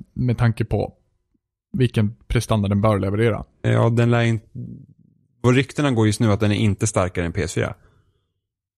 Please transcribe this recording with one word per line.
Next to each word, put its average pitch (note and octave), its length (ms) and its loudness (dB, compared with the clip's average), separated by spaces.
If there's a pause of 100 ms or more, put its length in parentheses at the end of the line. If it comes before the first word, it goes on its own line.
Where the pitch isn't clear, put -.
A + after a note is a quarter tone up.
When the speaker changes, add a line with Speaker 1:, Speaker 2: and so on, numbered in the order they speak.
(140)
Speaker 1:
Med B2 240 -2
tanke A#2 260 0
på G2+ 280 -4 (800)
vilken G#3 420 0 (140)
prestanda G#2+ 400 0
den G2+ 120 2
bör G#2+ 180 2
leverera. G2+ 460 -2 (180)
Speaker 2:
Ja, A#2 280 2
den A#2 200 2
lär A#2+ 120 2
inte... A2+ 240 -2 (960)
Och B2 120 4
ryktena C3+ 360 0
går A2+ 160 2
just G#2 140 0
nu A2+ 120 2
att G2+ 80 0
den G#2 120 0
är G2+ 40 0
inte G#2+ 300 0
starkare F#2 400 -2
än E2 60 -6
P F2 100 -4
S D2+ 120 -6
fyra. - 200 -4 (1040)